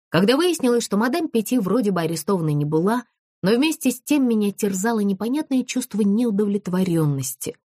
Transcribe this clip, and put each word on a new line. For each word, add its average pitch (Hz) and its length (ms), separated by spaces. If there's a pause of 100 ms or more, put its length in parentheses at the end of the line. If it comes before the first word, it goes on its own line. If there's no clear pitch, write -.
когда 202 280
выяснилось, 269 460
что - 140
мадам 262 320
Пяти 226 280
вроде 202 340
бы 175 100
арестована 165 480
не 147 160
была, 180 400 (360)
но 185 100
вместе 262 400
с 247 100
тем 285 260
меня 214 240
терзало 202 480
непонятное 240 640
чувство 247 380
неудовлетворённости 196 1600 (160)